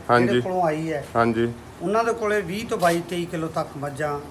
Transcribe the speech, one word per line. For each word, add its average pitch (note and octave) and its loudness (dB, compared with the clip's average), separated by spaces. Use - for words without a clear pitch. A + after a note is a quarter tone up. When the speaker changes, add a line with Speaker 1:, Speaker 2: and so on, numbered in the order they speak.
Speaker 1:
ਹਾਂਜੀ। A#2+ 6
Speaker 2:
ਜਿਹੜੇ - 4
ਕੋਲੋਂ F#3 0
ਆਈ D#3+ 0
ਹੈ, C#3 -4
Speaker 1:
ਹਾਂਜੀ। A#2 4
Speaker 2:
ਉਹਨਾਂ G#3+ 2
ਦੇ A3+ 2
ਕੋਲੇ G#3+ 0
ਵੀਹ G3 -4
ਤੋਂ A3+ -2
ਬਾਈ, E3+ 4
ਤੇਈ F3 -2
ਕਿਲੋ D#3+ -4
ਤੱਕ D#3 -4
ਮੱਝਾਂ, C#3+ -4